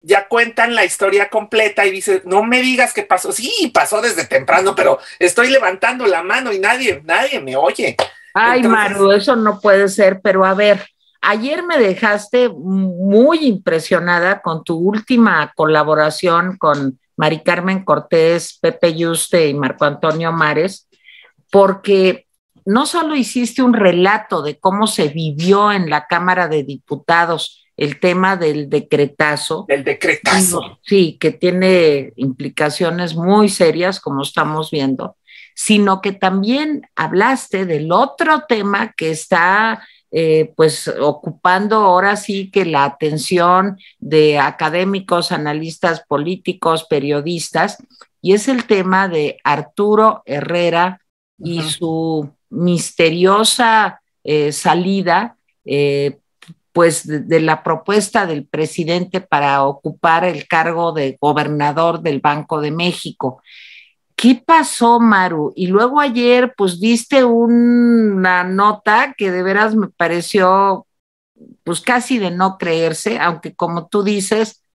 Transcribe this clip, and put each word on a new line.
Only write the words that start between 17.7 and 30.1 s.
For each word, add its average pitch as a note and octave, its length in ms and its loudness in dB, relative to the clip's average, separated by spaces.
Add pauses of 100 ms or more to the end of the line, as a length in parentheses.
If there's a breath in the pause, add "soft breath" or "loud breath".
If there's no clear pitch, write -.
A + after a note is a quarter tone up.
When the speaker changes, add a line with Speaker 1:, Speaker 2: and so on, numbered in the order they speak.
Speaker 2:
Cortés, E3 760 0
Pepe E3 360 0
Yuste E3 520 0
y C#3+ 60 0
Marco C#3+ 320 -2
Antonio D#3+ 460 -2
Mares, D#3 560 -2 (640 soft breath)
porque F#3+ 760 2 (380)
no A3+ 200 2
solo D#4 300 -2
hiciste A#3+ 480 -2
un B3 100 4
relato F#3+ 720 2
de D3 160 -8
cómo G3+ 280 0
se F#3 220 -2
vivió E3 600 0
en F#3 180 -2
la D3+ 160 -2
Cámara F3+ 420 0
de D3+ 160 -2
Diputados D#3+ 1000 -4 (100)
el D3 240 -6
tema F#3 380 2
del D3+ 320 -2
decretazo. D3 1000 -2
Speaker 1:
El C#3 140 -2
decretazo. E3+ 1000 -2